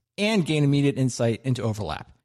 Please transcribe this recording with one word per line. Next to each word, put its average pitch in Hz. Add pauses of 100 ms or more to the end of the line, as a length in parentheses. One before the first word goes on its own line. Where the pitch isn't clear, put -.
(160)
and 208
gain 151
immediate 143
insight 120
into 123
overlap. 104 (120)